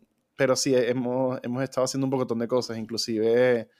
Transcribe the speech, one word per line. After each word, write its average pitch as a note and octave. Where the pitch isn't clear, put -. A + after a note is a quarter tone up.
pero B2+
sí, C3
hemos, B2+
hemos B2
estado C3
haciendo C3+
un C3
pocotón B2
de A#2
cosas, A#2
inclusive A2+